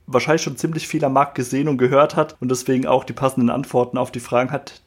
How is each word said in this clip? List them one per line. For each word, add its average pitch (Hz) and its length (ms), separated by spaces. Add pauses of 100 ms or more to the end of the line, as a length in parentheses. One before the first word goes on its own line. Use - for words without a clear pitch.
wahrscheinlich 147 360
schon 143 120
ziemlich 160 320
viel 151 160
am 135 100
Markt 139 220
gesehen 135 320
und 143 100
gehört 131 380
hat 156 240
und 127 100
deswegen 127 360
auch 131 180
die - 80
passenden 127 380
Antworten 131 480
auf 123 140
die 123 100
Fragen 127 300
hat, - 360